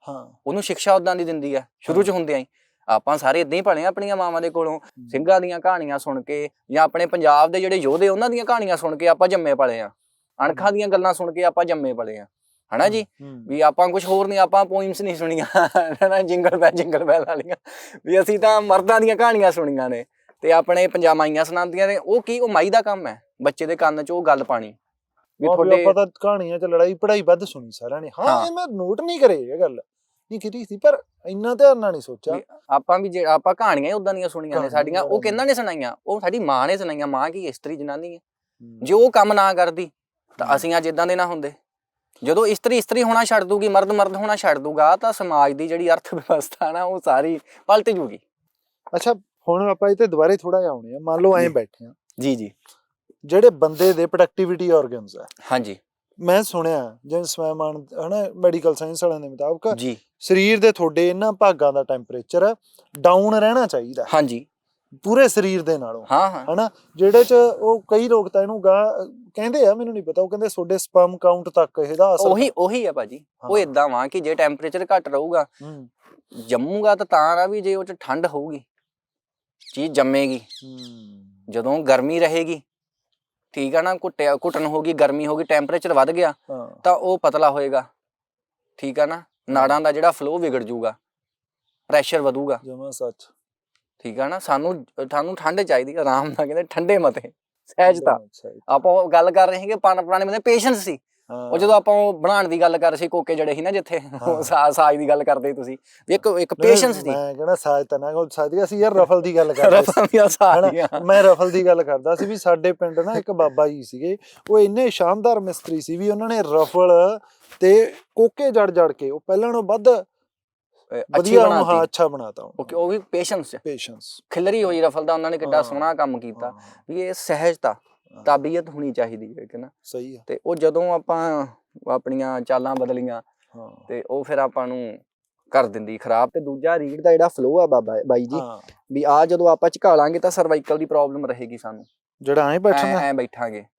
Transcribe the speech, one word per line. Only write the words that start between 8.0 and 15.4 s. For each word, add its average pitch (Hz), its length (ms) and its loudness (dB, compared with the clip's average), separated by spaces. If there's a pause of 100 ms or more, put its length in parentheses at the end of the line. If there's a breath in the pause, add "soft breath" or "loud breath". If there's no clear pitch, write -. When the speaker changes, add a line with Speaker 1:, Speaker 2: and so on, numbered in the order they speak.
Speaker 2:
ਉਹਨਾਂ 214 220 0
ਦੀਆਂ 240 140 -4
ਕਹਾਣੀਆਂ 214 320 -2
ਸੁਣ 156 200 -6
ਕੇ 165 120 0
ਆਪਾਂ 170 200 4
ਜੰਮੇ 165 260 0
ਪਲੇ 127 260 0
ਆ। 101 100 -10 (540)
ਅਣਖਾਂ 156 220 -2
Speaker 1:
ਹੂੰ। 202 80 2
Speaker 2:
ਦੀਆਂ 208 140 -2
ਗੱਲਾਂ 185 260 2
ਸੁਣ 170 180 -6
ਕੇ 175 120 -4
ਆਪਾਂ 175 200 2
ਜੰਮੇ 151 280 -4
ਪਲੇ 110 260 -10
ਆ। 101 80 -20 (480)
ਹਨਾ 151 140 2
ਜੀ? 214 140 -2
Speaker 1:
ਹੂੰ। 139 440 -18
Speaker 2:
ਵੀ 143 140 -6
ਆਪਾਂ 156 280 4
ਕੁਛ 180 160 -4
ਹੋਰ 190 220 0
ਨਹੀਂ, 196 120 -4
ਆਪਾਂ 190 260 4
ਪੋਇਮਸ 190 380 -4
ਨਹੀਂ 185 140 -6
ਸੁਣੀਆਂ, 165 280 -4